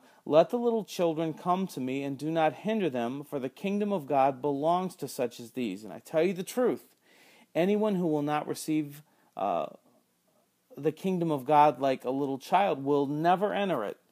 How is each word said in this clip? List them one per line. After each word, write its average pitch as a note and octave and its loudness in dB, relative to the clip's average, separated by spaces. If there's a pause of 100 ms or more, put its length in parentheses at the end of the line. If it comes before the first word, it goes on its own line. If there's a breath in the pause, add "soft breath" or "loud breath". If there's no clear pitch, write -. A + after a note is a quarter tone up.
(240 soft breath)
"Let D#3+ 4
the B3 0
little A#3 0
children E3 -2
come F3+ -2
to - -10
me C3 -4
and C#3 -6
do D3+ -6
not D#3+ 2
hinder G3+ -2
them, B2+ -4
for - -8
the C3 -6
kingdom G3+ -2
of E3 -4
God C3+ 2
belongs D#3+ 0
to C#3 -8
such A#2+ -4
as A#2 -16
these. G#2+ -6
And G2+ -14
I E2+ -12
tell D#3+ 0
you F#3 2
the F3+ -6
truth, G3 -2 (580 soft breath)
anyone G3+ 2
who F3+ 0
will D3+ 2
not D3+ -2
receive, D3 -4 (340 soft breath)
uh, F2 0 (1120)
the D3+ 0
kingdom F3 -2
of C#3 -2
God D3 6
like C3+ 0
a A#2+ -2
little C3+ -2
child F3 0
will C#3+ 2
never E3+ 2
enter F#3 -2
it." G2 -6 (140)